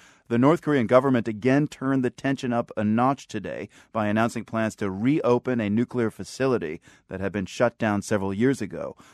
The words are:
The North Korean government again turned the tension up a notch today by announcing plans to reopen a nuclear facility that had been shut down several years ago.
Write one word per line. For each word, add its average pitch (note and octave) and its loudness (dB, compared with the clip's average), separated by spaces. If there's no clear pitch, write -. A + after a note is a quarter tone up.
The A#2 2
North D3 4
Korean C#3 2
government B2+ 4
again B2+ 2
turned C3+ -2
the B2 -2
tension C3+ -4
up A#2 -2
a G#2+ 0
notch A#2+ 0
today E2 -8
by G#2+ -2
announcing A2 0
plans A2 -4
to G2+ -4
reopen A#2+ 0
a G2+ -2
nuclear A#2 0
facility G2 -4
that F#2 -8
had F#2+ -4
been F#2+ -4
shut - -2
down G#2 0
several G2 -2
years B2 0
ago. D#2 -10